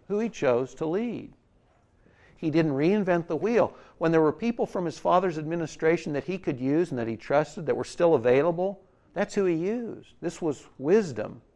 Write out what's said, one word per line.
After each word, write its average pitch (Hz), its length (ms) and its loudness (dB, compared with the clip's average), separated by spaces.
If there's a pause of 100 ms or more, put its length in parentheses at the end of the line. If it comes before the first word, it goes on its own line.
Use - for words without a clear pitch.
who 208 120 -4
he 226 100 -4
chose 127 460 0
to 160 100 -6
lead. 185 480 -6 (1040)
He 165 120 -4
didn't 160 220 2
reinvent 175 560 2
the 165 80 -4
wheel. 180 400 0 (220)
When 165 160 0
there 160 80 6
were 156 100 4
people 226 340 -4
from 180 200 -4
his 156 120 -6
father's 180 400 2
administration 160 760 -2
that 139 100 -2
he 185 140 -6
could 151 220 -4
use 147 320 0
and 131 60 -4
that 113 100 -4
he 113 100 -4
trusted 151 480 -2
that 127 100 0
were 120 80 -4
still 170 320 4
available, 165 640 2 (340)
that's 202 220 -4
who 202 100 2
he 175 100 2
used. 196 680 -6
This 170 200 -8
was 151 240 -4 (120)
wisdom. 135 640 0 (140)